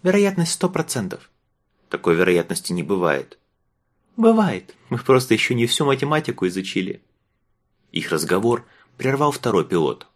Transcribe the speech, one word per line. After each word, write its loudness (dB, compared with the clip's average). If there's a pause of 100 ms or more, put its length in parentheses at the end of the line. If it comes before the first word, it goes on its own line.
Вероятность 2
сто -2
процентов». -6 (600)
«Такой 2
вероятности 0
не -4
бывает». -2 (800)
«Бывает. 2 (140)
Мы -2
просто 2
ещё 0
не 2
всю 0
математику -2
изучили». -4 (920)
Их -4
разговор 0 (320)
прервал 0
второй 0
пилот. -2